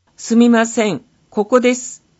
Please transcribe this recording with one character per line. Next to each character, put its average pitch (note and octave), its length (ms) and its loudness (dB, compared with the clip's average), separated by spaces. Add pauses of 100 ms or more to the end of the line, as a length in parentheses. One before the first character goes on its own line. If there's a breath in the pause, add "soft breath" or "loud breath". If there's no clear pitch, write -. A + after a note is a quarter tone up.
(160)
「す - 180 -6
み A#3+ 140 4
ま A3+ 180 2
せ A3 240 -4
ん、 C#3+ 140 -8 (240)
こ G#3 160 -6
こ B3 160 0
で B3 160 0
す。」 - 260 -18 (180)